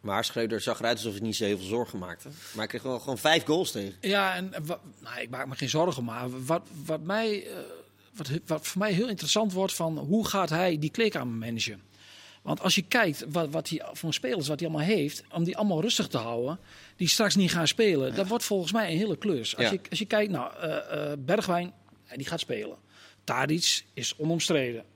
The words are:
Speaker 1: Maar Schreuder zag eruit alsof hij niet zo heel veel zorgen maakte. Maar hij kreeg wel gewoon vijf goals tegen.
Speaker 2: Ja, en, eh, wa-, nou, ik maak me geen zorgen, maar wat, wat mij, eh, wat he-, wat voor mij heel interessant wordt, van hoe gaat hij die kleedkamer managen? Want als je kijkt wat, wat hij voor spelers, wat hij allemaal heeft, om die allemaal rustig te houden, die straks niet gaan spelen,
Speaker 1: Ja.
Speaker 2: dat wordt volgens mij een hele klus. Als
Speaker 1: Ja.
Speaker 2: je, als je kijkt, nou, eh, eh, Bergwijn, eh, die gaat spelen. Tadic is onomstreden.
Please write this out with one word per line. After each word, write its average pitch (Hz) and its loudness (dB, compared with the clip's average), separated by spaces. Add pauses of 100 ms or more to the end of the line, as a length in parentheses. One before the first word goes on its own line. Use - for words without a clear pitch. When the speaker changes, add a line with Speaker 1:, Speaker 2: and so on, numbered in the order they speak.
Speaker 1:
Maar 107 0
Schreuder 113 -2
zag 113 -2
eruit 117 2
alsof 110 -4
hij 98 -8
niet 110 -2
zo 113 -2
heel 101 2
veel 92 -8
zorgen 113 -2
maakte. 90 -10
Maar - -16 (180)
hij 110 -4
kreeg 117 -8
wel 127 -4
gewoon 131 -4
vijf 160 6
goals 160 2
tegen. 98 -6
Speaker 2:
Ja, 196 2
en, 185 -6
eh, 160 -8
wa-, 170 -6 (200)
nou, 120 -10
ik 117 -8
maak 127 -6
me 131 -8
geen 131 -4
zorgen, 147 2
maar 123 -6
wat, 165 2 (240)
wat 156 -4
mij, 208 -2
eh, - -12 (600)
wat 160 -8
he-, 143 -2
wat 156 -2
voor - -2
mij 208 2
heel 196 2
interessant 202 2
wordt, 190 0
van 160 0
hoe 175 2
gaat 190 2
hij 165 2
die 151 0
kleedkamer 143 0
managen? 113 -4 (600)
Want - -4
als 185 4
je 190 2
kijkt 190 2
wat, 156 0
wat 156 -4
hij 151 -4 (120)
voor 160 -4
spelers, 208 -2
wat 147 -2
hij 165 -2
allemaal 156 0
heeft, 156 2
om 170 0
die 175 0
allemaal 190 2
rustig 214 2
te 143 -4
houden, 120 -2 (360)
die 175 0
straks 196 4
niet 185 6
gaan 170 2
spelen, 156 4
Speaker 1:
Ja. 127 -4
Speaker 2:
dat 185 0
wordt 226 0
volgens 180 0
mij 208 2
een 160 2
hele 196 2
klus. 143 0
Als 123 2
Speaker 1:
Ja. 104 4
Speaker 2:
je, 95 0 (100)
als - -2
je 214 -2
kijkt, 214 2
nou, 131 -2 (100)
eh, 151 -4
eh, 147 -6
Bergwijn, 175 0 (340)
eh, 139 -12
die 135 -6
gaat 165 -4
spelen. 107 -6 (460)
Tadic 143 2 (100)
is - -4
onomstreden. 151 2 (120)